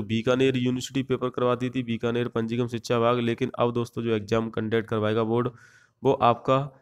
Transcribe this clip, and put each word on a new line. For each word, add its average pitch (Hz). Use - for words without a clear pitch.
बीकानेर 127
यूनिवर्सिटी 127
पेपर 127
करवाती 123
थी, 131
बीकानेर 117
पंजीकम 117
शिक्षा 120
विभाग, 117
लेकिन 117
अब 120
दोस्तों 120
जो 117
एग्जाम 113
कंडक्ट 110
करवाएगा 107
बोर्ड 120
वो 135
आपका 120